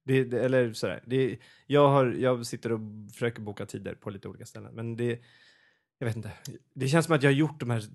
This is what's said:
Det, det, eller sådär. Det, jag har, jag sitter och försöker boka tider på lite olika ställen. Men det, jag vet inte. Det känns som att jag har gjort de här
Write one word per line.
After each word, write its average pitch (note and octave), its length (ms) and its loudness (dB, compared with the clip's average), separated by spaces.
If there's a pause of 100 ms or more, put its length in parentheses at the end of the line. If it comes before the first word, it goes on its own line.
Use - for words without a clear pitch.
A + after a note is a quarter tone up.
Det, C3 180 4
det, A#2 220 -2
eller B2+ 280 2
sådär. - 320 -4
Det, B2+ 320 0 (300)
jag C#3+ 220 6
har, C#3 160 6 (140)
jag B2 260 0
sitter A#2 260 -6
och A2+ 80 -2 (340)
försöker A#2 280 -4
boka G#2 240 -10
tider G2+ 300 -10
på - 140 -12
lite F#2+ 180 -12
olika G2 180 -14
ställen. G#2 300 -16
Men A2+ 220 -8
det, A#2+ 220 -2 (800)
jag B2 80 -4
vet A2+ 80 -4
inte. G2+ 160 -10 (440)
Det C3 120 -2
känns D#3+ 180 4
som E3 100 4
att C3+ 80 2
jag C#3 80 6
har C3+ 40 4
gjort D3+ 240 0
de A#2+ 100 -6
här A2+ 140 -2 (120)